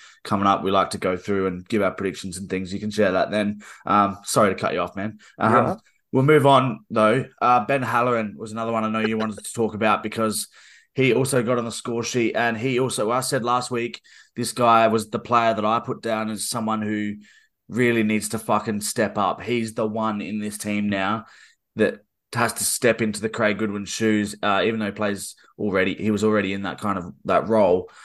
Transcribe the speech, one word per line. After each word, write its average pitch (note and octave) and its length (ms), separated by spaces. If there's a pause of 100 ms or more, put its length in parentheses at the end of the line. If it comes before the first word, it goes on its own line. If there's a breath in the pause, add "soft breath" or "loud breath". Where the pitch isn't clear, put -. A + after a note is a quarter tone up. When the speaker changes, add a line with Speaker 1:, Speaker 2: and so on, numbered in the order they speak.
(240 soft breath)
Speaker 1:
coming G2 240
up. G2 160
We F#2+ 80
like F#2+ 200
to G#2 80
go F#2 180
through G2 300
and F2+ 200
give G#2+ 160
our F#2 80
predictions F#2+ 460
and F#2+ 120
things. F#2 240
You G2 60
can G#2+ 120
share G#2 200
that F2+ 200
then. G#2 300 (240 loud breath)
Um, G2 380
sorry G2+ 300
to F#2 60
cut - 140
you E2+ 60
off, F2 160
man. G#2 240 (180 soft breath)
Um, A2 160
Speaker 2:
Yeah. A#2+ 220 (360)
Speaker 1:
we'll C3 120
move C#3+ 240
on, C3 420
though. A2 360 (140)
Uh, A#2+ 260
Ben C3+ 180
Halloran A#2+ 560
was G#2+ 120
another A2+ 200
one A2 120
I A2 60
know A2 120
you A2 180
wanted G#2+ 180
to - 160
talk A2 220
about, G#2 260
because A2 460 (480 soft breath)
he C3 180
also C3 300
got A#2+ 160
on A#2 60
the A2+ 60
score A#2 300
sheet. A#2 340
And A2+ 220
he B2 220
also, A#2 320
I B2+ 80
said B2+ 240
last B2 260
week, A#2+ 320 (340 soft breath)
this A#2+ 160
guy A#2 360
was A2 240
the A#2 80
player A#2 340
that G#2 100
I A2+ 160
put A#2 220
down A2 300
as G#2 180
someone A2 320
who G#2 360 (520 soft breath)
really A#2 340
needs G#2+ 240
to A2+ 100
fucking G#2+ 440
step G#2 360
up. F#2+ 240
He's A2+ 340
the A2+ 120
one A2 320
in G#2 200
this G#2 180
team G#2 320
now G2 340 (540 soft breath)
that G#2+ 220 (340)
has A#2+ 180
to - 140
step A2+ 360
into G#2 200
the A2 80
Craig G#2+ 300
Goodwin G2+ 260
shoes, G#2 580
uh, G2+ 220
even A2+ 160
though G#2 60
he G2 40
plays G2+ 460 (200 soft breath)
already, F#2+ 380
he G#2+ 160
was G#2 140
already G#2 260
in G2 120
that E2+ 180
kind G2+ 160
of, F2 160 (100)
that F2+ 240
role. F#2+ 420 (160 loud breath)